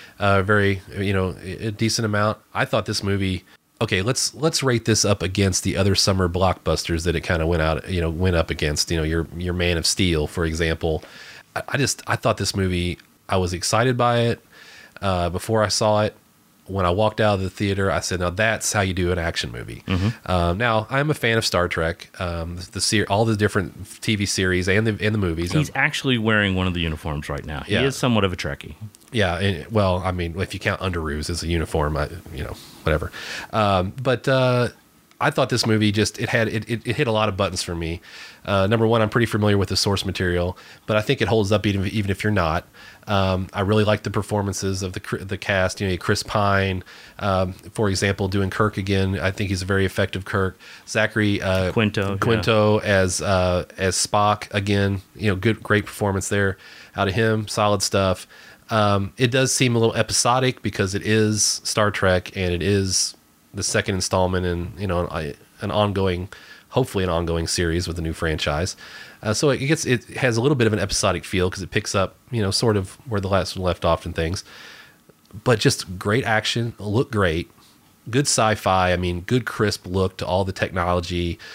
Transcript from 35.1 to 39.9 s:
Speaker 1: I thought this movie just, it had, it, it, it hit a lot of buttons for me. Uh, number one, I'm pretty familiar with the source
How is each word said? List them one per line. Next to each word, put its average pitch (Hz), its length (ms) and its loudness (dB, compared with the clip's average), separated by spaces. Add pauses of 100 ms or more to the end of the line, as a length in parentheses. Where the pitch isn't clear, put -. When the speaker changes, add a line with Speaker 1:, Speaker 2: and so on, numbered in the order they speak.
Speaker 1:
I 143 80 2
thought 139 200 0
this 120 160 0
movie 107 260 4
just, 104 260 0
it - 120 -4
had, 113 180 2
it, 107 220 -4
it, 113 160 -4
it - 100 -2
hit 143 100 0
a 113 60 0
lot 107 160 2
of 95 80 -2
buttons 92 260 -2
for 90 120 -6
me. 82 260 -4 (460)
Uh, 98 200 2
number 113 200 4
one, 113 160 4
I'm 104 80 2
pretty 120 160 2
familiar 104 320 2
with 95 100 2
the 95 80 -2
source 98 300 0